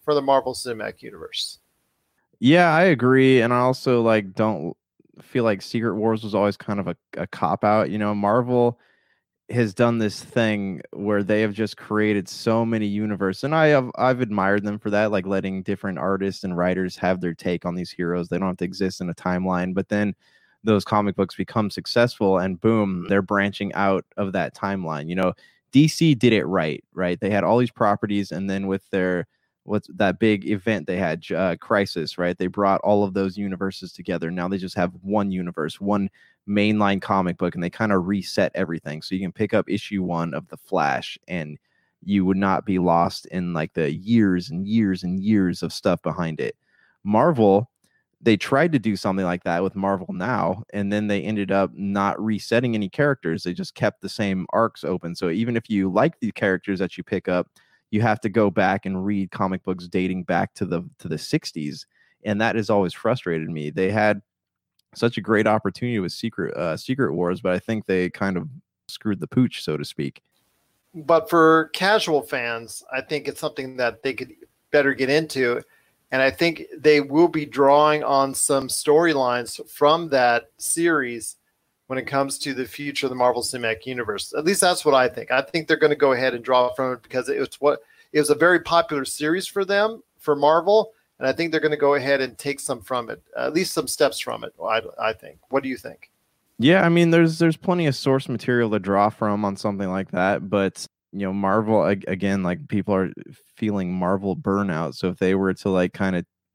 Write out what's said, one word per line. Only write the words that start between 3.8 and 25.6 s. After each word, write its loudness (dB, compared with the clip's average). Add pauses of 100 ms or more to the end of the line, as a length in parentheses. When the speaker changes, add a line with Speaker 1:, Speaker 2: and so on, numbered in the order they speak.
Speaker 2:
like, 2
don't -2 (440)
feel -4
like 2
Secret -2
Wars 0
was -6
always 2
kind -6
of -4
a, -6 (200)
a -4
cop-out. 0
You -4
know, 0
Marvel 2 (720)
has 0
done 2
this -4
thing -2 (120)
where -2
they 0
have 0
just -4
created 0
so 0
many -2
universe, -2
and -2
I 4
have, 4
I've 2
admired 0
them -4
for -6
that, 2
like, -2
letting -4
different -6
artists -2
and -4
writers 0
have -2
their -4
take -4
on -4
these -8
heroes. -4
They -2
don't -2
have -6
to -6
exist -4
in -6
a -6
timeline, -2
but -4
then -2 (500)
those 2
comic 0
books -2
become -4
successful, 0
and -2
boom, 0
they're 2
branching -2
out 0 (120)
of -4
that -2
timeline. -6
You -4
know, 0 (400)